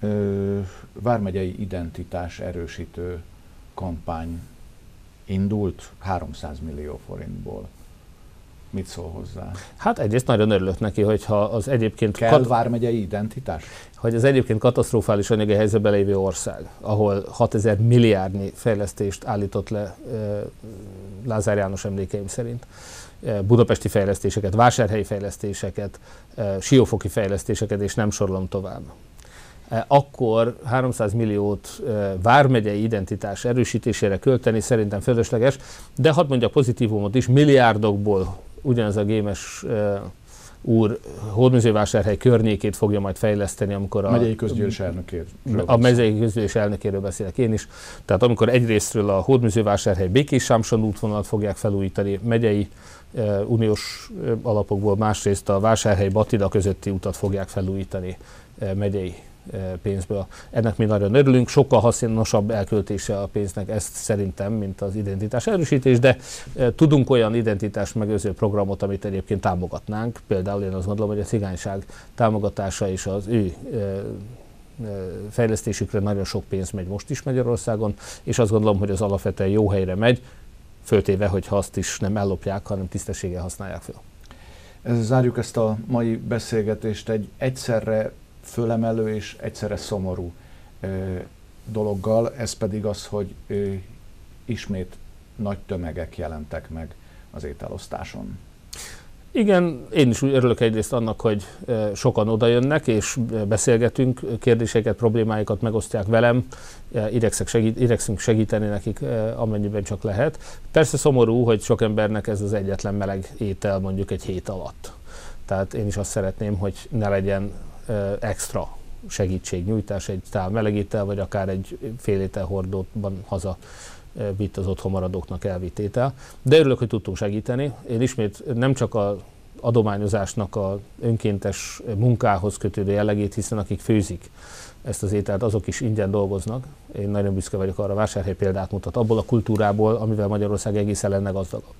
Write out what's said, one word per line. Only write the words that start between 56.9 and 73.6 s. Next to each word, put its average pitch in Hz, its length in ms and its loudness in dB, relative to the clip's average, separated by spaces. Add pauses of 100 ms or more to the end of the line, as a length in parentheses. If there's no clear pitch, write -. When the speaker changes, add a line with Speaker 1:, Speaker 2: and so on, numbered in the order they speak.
Speaker 2:
utat 95 260 -4
fogják 98 320 -4
felújítani, 95 680 -6 (420)
ö, 95 160 -4
megyei, 98 400 -2 (360)
ö, - 60 -10 (260)
pénzből. 98 440 -4 (240)
Ennek 113 260 0
mi 113 80 2
nagyon 104 300 2
örülünk, 127 340 6
sokkal 131 320 6
hasznosabb 110 720 2
elköltése 101 720 -2
a 101 60 -4
pénznek, 98 420 -4
ezt 107 240 -4
szerintem, 101 600 -2
mint 101 280 -4
az 98 140 -4
identitás 104 520 -4
erősítés, 139 520 4
de, 127 180 6 (380)
ö, 123 160 2
tudunk 143 400 6
olyan 113 240 6
identitás 104 580 0
megőrző 104 400 0
programot, 98 500 0
amit 98 220 -4
egyébként 95 360 -2
támogatnánk. 107 840 -4
Például 101 360 -2
én 95 100 -4
azt 92 140 -4
gondolom, 104 240 -2
hogy 104 100 -2
a 101 40 -2
cigányság 98 640 -4 (280)
támogatása 104 720 0
és 95 180 -4
az 98 200 -4
ő, 104 280 0 (180)